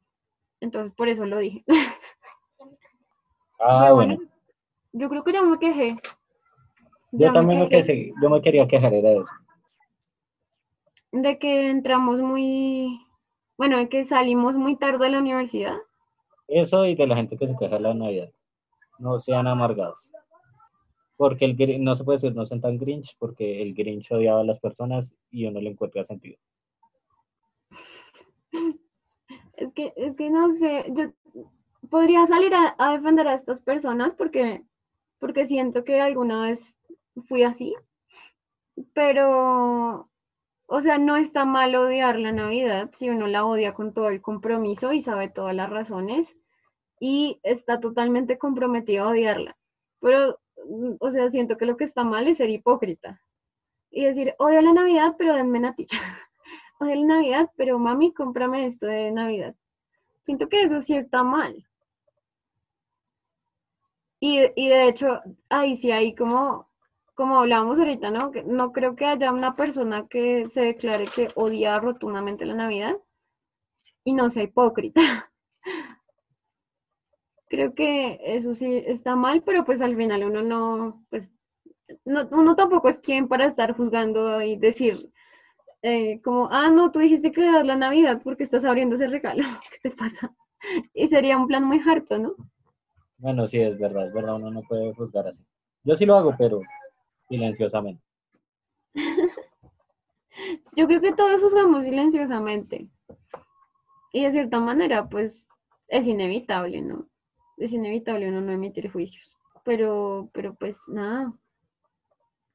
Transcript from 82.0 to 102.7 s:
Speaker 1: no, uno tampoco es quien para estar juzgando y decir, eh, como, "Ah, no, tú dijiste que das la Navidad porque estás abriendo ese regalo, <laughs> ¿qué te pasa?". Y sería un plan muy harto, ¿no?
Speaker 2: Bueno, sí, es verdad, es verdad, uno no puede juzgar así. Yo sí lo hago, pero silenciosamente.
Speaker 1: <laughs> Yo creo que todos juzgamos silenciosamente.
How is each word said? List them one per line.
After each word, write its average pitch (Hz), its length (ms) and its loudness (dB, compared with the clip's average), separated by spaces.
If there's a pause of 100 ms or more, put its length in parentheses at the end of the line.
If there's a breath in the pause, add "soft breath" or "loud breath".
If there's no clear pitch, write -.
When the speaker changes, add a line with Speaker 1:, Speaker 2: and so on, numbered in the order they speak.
Speaker 1:
no, 277 280 -2
uno 320 240 6
tampoco 359 320 4
es 247 100 2
quien 269 300 -2
para 262 180 2
estar 240 300 -2
juzgando 220 680 -2
y 214 140 -4
decir, 220 520 0 (720 soft breath)
eh, 226 400 -2
como, 247 280 0
"Ah, 285 180 2
no, 330 220 6
tú 320 80 -2
dijiste 311 320 4
que 339 140 2
das 320 200 6
la 262 120 0
Navidad 269 480 4
porque 262 180 -6
estás 247 220 0
abriendo 247 320 2
ese 262 100 0
regalo, 285 360 -4
<laughs> 247 280 -10
¿qué - 180 -10
te 247 80 -10
pasa?". - 380 -8 (580 loud breath)
Y - 140 0
sería 269 300 2
un 262 100 0
plan 269 160 0
muy 269 160 2
harto, 311 400 0
¿no? 240 160 -6 (840)
Speaker 2:
Bueno, 123 280 -2
sí, 117 140 -2
es 104 180 0
verdad, 98 300 -4
es 92 60 -12
verdad, 110 200 -6
uno 110 160 -10
no 110 120 -10
puede 110 320 -6
juzgar 101 340 -8
así. - 160 -16 (400)
Yo 147 100 2
sí 202 120 2
lo 202 100 8
hago, 156 200 4
pero 113 240 2 (680)
silenciosamente. 107 760 -4 (920)
Speaker 1:
<laughs> 330 540 -4 (1300 loud breath)
Yo 311 120 4
creo 330 120 4
que 381 120 2
todos 403 280 2
juzgamos 381 440 4
silenciosamente. 262 1040 -2 (1200)